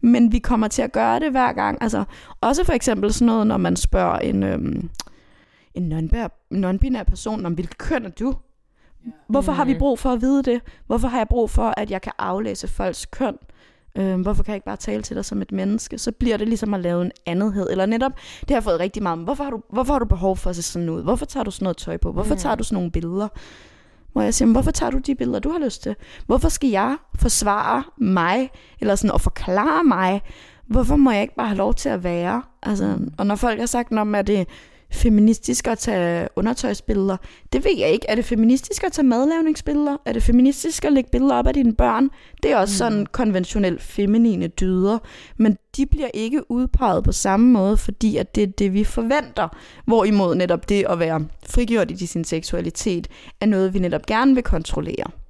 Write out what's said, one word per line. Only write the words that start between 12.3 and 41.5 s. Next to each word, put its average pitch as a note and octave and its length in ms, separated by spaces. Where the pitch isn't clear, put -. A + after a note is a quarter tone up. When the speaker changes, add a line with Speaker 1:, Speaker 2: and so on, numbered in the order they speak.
Speaker 1:
folks F#3 380
køn? - 300
Øhm, F#3+ 240
hvorfor G#3 220
kan - 80
jeg G#3+ 60
ikke G3 80
bare G3 120
tale G#3+ 260
til - 120
dig G3+ 100
som G#3 160
et - 100
menneske? G3 460
Så A3+ 140
bliver A#3 260
det G#3 100
ligesom A3 260
at G3 60
lave F3 260
en F3+ 60
andethed. G3 460
Eller F#3+ 140
netop, A#3 260
det - 80
har C#4 60
jeg A3+ 80
fået F3+ 160
rigtig G3+ 240
meget, E3+ 160
"Hvorfor F3 240
har C#4 80
du, A3 180
hvorfor B3 240
har C#4 60
du A#3 60
behov F#3+ 320
for F3+ 120
at F3+ 60
se E3+ 60
sådan E3+ 280
ud? E3 140
Hvorfor A3 220
tager - 180
du G#3 80
sådan - 120
noget F#3 140
tøj E3 200
på? E3+ 140
Hvorfor G#3 240
Speaker 3:
Mm. G3+ 40
Speaker 1:
tager C#4+ 160
du A#3 80
sådan G#3+ 120
nogle F3 160
billeder?" E3+ 360
Hvor - 100
jeg G#3+ 120
siger, B3+ 140
"Men A3+ 60
hvorfor C4 180
tager - 180
du C4+ 80
de C4+ 180
billeder, B3 240
du C#4 120
har F4 80
lyst C4+ 240
til? G#3 120
Hvorfor C4+ 240
skal C#4 200
jeg A3 280
forsvare A3 680
mig, F#3+ 520
eller G#3 140
sådan G#3 200
at - 60
forklare G3+ 600
mig? G3 380
Hvorfor B3+ 280
må C4+ 160
jeg G3+ 100
ikke - 140
bare - 120
have G3+ 100
lov G3+ 160
til - 160
at F#3 140
være?" F3+ 400
Altså, G3 340
Speaker 3:
Mm. - 200
Speaker 1:
og G3+ 100
når G3+ 80
folk A3+ 240
har A#3 60
sagt, A#3+ 260
Nå, A3 120
men G#3 120
er G3+ 60
det G3 260
feministisk A3+ 720
at A3+ 120
tage E3+ 560
undertøjsbilleder? G3+ 840
Det C4+ 120
ved F4 120
jeg D3 120
ikke. G#3 200
Er G#3+ 60
det A3+ 100
feministisk A#3+ 580
at F4+ 80
tage D4+ 140
madlavningsbilleder? D4 1000
Er A#3 80
det A3+ 100
feministisk C4 640
at D4+ 80
lægge C4 180
billeder C4 240
op B3 120
af C4 60